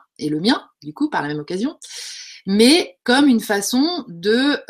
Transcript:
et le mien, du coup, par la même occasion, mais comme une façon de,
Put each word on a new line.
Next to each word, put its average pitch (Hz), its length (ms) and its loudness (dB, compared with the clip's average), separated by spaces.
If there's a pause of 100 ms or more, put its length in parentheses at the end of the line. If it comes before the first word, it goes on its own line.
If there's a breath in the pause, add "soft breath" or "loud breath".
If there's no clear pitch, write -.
(180)
et 151 100 -6
le 151 100 -2
mien, 220 300 -2 (140)
du 151 120 -14
coup, 294 160 -4
par 160 120 -4
la 143 60 -6
même 151 120 -6
occasion, 190 360 -6 (720 loud breath)
mais 240 580 4
comme 277 240 4
une 226 120 4
façon 254 680 -2
de, 220 500 0 (120)